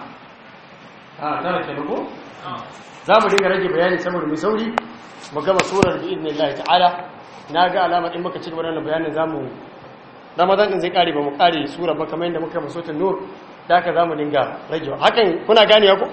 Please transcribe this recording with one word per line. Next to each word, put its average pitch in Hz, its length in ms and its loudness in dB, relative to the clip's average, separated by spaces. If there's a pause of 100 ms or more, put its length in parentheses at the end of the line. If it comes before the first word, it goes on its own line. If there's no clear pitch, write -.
(1160)
tara 151 480 -4
kenan 143 240 -8
ko? 214 100 -4 (1080)
Za 180 100 4
mu 214 140 4
dinga 190 200 2
rage 190 220 0
bayani 175 280 2
saboda 180 280 -4
mu 151 100 -2
sauri 180 300 -2 (640)
mu 147 100 -6
gama 185 220 0
surar 190 360 2
bi 160 120 -8
idnillahi 156 480 -2
ta'ala. 175 300 4 (640)
Na 180 180 2
ga 175 160 0
alama 170 260 0
in 170 120 -8
muka 180 180 -6
ci 175 100 -12
gaba 165 120 -6
da 165 80 -4
wannan 160 140 -4
bayanin 156 300 -2
za 160 120 0
mu 156 140 -6 (920)
Ramadan 196 360 2
din 190 100 -2
zai 175 100 -2
kare 175 220 2
ba 147 100 0
mu 143 140 -2
kare 165 300 2
sura 165 280 -4
ba 151 120 -4
kamar 160 200 -4
yadda 165 140 -4
muka 160 180 -6
yi 151 100 -6
Suratul 165 280 -8
Nur. 185 180 0 (540)
Da 170 80 6
haka 175 160 2
za 165 140 2
mu 165 100 -2
dinga 147 260 0 (280)
ragewa. 147 280 -4
Hakan 185 480 2
kuna 220 200 8
ganewa 202 340 8
ko? 247 120 0